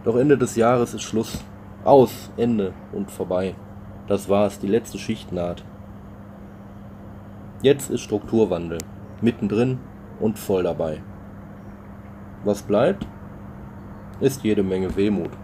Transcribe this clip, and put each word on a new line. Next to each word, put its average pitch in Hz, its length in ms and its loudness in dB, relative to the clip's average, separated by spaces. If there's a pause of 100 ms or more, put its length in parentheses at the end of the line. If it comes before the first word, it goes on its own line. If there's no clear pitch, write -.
Doch 113 140 2
Ende 139 200 8
des 110 180 2
Jahres 120 380 4
ist 107 100 -6
Schluss. - 400 -2 (400)
Aus, - 540 6
Ende 107 360 2 (180)
und 95 200 -6
vorbei. 92 440 -2 (520)
Das 98 220 0
war's, 101 300 4
die 104 80 -2
letzte 107 300 2
Schicht - 340 -6
naht. 87 320 -4 (2000)
Jetzt 139 280 6
ist - 120 -2
Strukturwandel. 90 760 2 (420)
Mittendrin 117 580 2 (400)
und 110 180 2
voll 92 260 2
dabei. 80 380 -2 (1400)
Was 101 200 0
bleibt, 131 420 2 (1120)
ist - 240 0
jede 104 200 4
Menge 92 320 0
Wehmut. 98 360 2 (120)